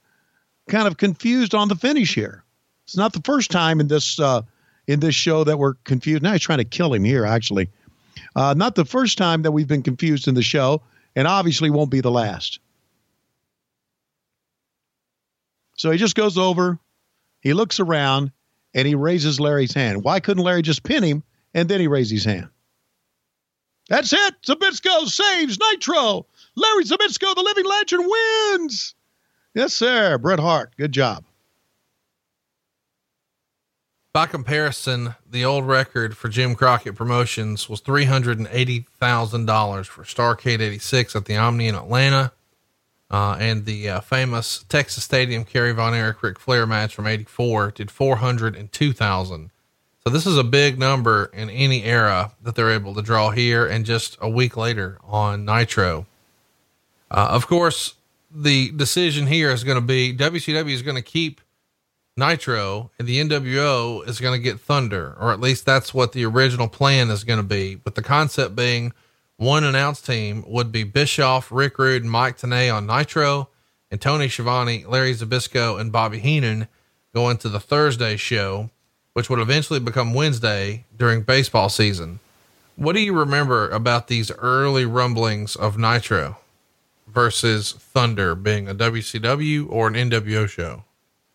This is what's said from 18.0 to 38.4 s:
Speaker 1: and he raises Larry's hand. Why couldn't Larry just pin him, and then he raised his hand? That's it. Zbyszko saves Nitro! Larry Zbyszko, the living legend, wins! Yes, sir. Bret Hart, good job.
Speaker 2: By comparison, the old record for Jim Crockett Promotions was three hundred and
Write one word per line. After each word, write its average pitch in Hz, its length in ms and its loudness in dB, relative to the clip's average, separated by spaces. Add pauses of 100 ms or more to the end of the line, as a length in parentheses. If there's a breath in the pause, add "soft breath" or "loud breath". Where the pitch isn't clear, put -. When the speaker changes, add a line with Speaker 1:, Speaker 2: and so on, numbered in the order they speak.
Speaker 1:
and 135 160 2
he 147 60 4
raises 151 440 0
Larry's 143 360 2
hand. 107 280 0
Why 165 180 0
couldn't 185 220 0
Larry 175 200 2
just 156 200 -2
pin 269 200 0
him, 151 200 0 (300)
and 170 160 0
then 196 120 0
he 170 60 2
raised 135 240 0
his 104 140 -2
hand? 92 240 -2 (1400)
That's 226 200 2
it. 392 240 2 (120)
Zbyszko 330 600 0
saves 330 540 0
Nitro! 302 640 0 (300 soft breath)
Larry 415 300 2
Zbyszko, 381 500 0
the 359 80 0
living 403 240 0
legend, 392 400 0
wins! 415 880 0 (580)
Yes, 247 220 0
sir. 226 420 2
Bret 156 240 0
Hart, 156 380 0
good 147 140 -4
job. 117 320 0 (3000)
Speaker 2:
By 160 140 2
comparison, 131 880 -4 (160)
the 123 140 -2
old 135 220 0
record 127 500 0
for - 140 -6
Jim 123 240 0
Crockett 117 420 2
Promotions 117 720 -2
was 107 120 -10
three 139 260 0
hundred 123 320 2
and 110 120 -6